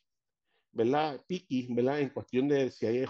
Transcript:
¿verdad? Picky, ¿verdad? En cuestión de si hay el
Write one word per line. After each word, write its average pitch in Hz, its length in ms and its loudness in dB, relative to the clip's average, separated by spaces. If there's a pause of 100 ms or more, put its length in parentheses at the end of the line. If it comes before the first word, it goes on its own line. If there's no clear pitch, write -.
(720)
¿verdad? 135 520 0
Picky, 127 440 -4
¿verdad? 127 320 2
En 131 80 0
cuestión 127 400 -2
de 139 220 2
si - 140 -6
hay 113 120 2
el 131 120 -2